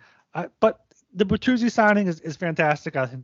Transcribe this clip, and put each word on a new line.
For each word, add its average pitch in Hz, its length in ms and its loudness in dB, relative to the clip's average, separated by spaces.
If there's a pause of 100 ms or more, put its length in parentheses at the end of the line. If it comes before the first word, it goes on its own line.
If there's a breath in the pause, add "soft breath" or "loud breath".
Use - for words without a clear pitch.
(340 soft breath)
uh, 170 140 -8 (120)
but - 240 2 (300)
the 196 120 0
Bertuzzi 226 460 0
signing 208 360 4
is, 160 120 -4
is 160 160 -10
fantastic. 160 600 -2
I 131 140 -2 (140)